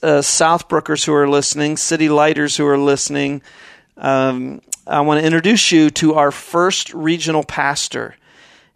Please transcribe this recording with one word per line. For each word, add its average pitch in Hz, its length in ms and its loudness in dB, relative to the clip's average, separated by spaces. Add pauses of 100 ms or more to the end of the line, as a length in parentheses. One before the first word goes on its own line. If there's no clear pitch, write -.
uh, 151 160 4
Southbrookers 160 840 0
who 156 120 0
are 143 120 4
listening, 147 500 -2
City 156 320 0
Lighters 147 480 2
who 147 100 0
are 143 100 2
listening. 143 640 -2 (560)
Um, 131 640 -2 (240)
I 147 160 0
wanna 151 200 2
introduce 165 500 2
you 156 180 6
to 156 240 0
our 143 180 2
first - 600 -2
regional 156 500 -2
pastor, 139 720 -6 (600)